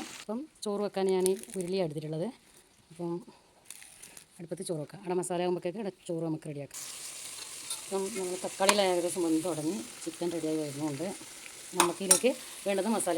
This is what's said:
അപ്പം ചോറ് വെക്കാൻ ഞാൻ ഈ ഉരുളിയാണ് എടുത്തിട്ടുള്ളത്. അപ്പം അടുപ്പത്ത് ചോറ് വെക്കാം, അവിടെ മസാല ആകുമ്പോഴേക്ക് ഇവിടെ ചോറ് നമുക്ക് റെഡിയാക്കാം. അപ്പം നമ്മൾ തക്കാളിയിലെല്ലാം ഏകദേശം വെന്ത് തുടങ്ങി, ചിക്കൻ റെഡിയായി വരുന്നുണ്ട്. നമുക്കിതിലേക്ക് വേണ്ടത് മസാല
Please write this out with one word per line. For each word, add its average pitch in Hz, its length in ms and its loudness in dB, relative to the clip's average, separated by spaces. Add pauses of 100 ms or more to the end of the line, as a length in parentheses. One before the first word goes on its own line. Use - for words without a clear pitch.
(200)
അപ്പം 220 180 -4 (260)
ചോറ് 202 200 0
വെക്കാൻ 190 300 2
ഞാൻ 185 160 6
ഈ - 20 6 (260)
ഉരുളിയാണ് 185 280 0
എടുത്തിട്ടുള്ളത്. 156 400 -2 (640)
അപ്പം 170 200 -6 (1300)
അടുപ്പത്ത് 175 300 -6
ചോറ് 165 140 -2
വെക്കാം, - 200 -12
അവിടെ 180 180 0
മസാല 175 240 0
ആകുമ്പോഴേക്ക് 180 360 0
ഇവിടെ 196 120 -4 (160)
ചോറ് 165 200 -2
നമുക്ക് 156 220 -4
റെഡിയാക്കാം. 139 300 -8 (1040)
അപ്പം 196 180 -2 (160)
നമ്മൾ 180 140 -2 (120)
തക്കാളിയിലെല്ലാം 196 480 4
ഏകദേശം 175 340 2
വെന്ത് 160 220 4
തുടങ്ങി, 156 280 0 (280)
ചിക്കൻ 170 320 -2
റെഡിയായി 156 260 0
വരുന്നുണ്ട്. 147 440 -2 (720)
നമുക്കിതിലേക്ക് 180 500 6 (360)
വേണ്ടത് 196 300 2
മസാല 175 220 2